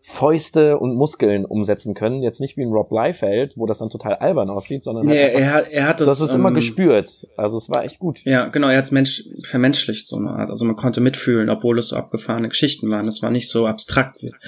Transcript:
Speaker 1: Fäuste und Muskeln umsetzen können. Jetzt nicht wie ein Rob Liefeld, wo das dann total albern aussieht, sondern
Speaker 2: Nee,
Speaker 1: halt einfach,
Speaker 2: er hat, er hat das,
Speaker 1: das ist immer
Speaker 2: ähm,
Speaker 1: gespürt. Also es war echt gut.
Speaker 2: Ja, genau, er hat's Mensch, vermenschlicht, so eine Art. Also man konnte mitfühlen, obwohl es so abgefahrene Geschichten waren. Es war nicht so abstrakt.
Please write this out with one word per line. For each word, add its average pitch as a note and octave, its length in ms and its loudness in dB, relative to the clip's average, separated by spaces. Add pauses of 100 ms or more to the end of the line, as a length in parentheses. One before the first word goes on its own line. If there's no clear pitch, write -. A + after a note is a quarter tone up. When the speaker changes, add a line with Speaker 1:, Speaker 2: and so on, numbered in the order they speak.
Speaker 1:
Fäuste D3+ 720 2
und B2 180 -2
Muskeln G#2+ 500 2
umsetzen G#2 480 -2
können. B2+ 280 -2
Jetzt A#2 160 -4
nicht C3+ 200 -8
wie C#3 40 -2
ein A#2+ 60 -2
Rob G#2+ 240 0
Liefeld, A#2 640 0
wo A2+ 80 -4
das G#2+ 140 -2
dann A2+ 100 -6
total G#2+ 280 -4
albern A#2+ 340 0
aussieht, B2+ 340 -8
sondern A2+ 220 -2
Speaker 2:
Nee, D3 120 4
Speaker 1:
halt C3+ 160 4
einfach, C3+ 60 2
Speaker 2:
er C#3 140 2
hat, D3+ 180 2
er C#3+ 160 0
hat E3 140 0
das, C#3+ 80 6
Speaker 1:
das C#3 100 2
ist C#3+ 140 0
immer B2 160 4
Speaker 2:
ähm, B2 60 0
Speaker 1:
gespürt. A#2+ 680 2 (120)
Also G#2+ 180 -2
es - 140 -8
war C#3 140 0
echt - 160 -12
gut. F3 240 -4
Speaker 2:
Ja, C3 240 2
genau, C#3+ 200 2
er C3 80 4
hat's C3 140 2
Mensch, C3+ 340 2 (200)
vermenschlicht, B2 600 0
so - 100 -8
eine G#2 120 -4
Art. G#2+ 220 -6
Also A2+ 160 -2
man A2+ 100 0
konnte B2 240 -2
mitfühlen, A#2+ 480 2
obwohl A#2 300 0
es A#2 100 -2
so - 80 -4
abgefahrene A2+ 540 -4
Geschichten C3 400 -2
waren. G#2+ 180 -2
Es G#2+ 140 -6
war A2+ 80 -2
nicht A#2+ 180 -2
so A2+ 180 0
abstrakt. C3 520 -2 (300)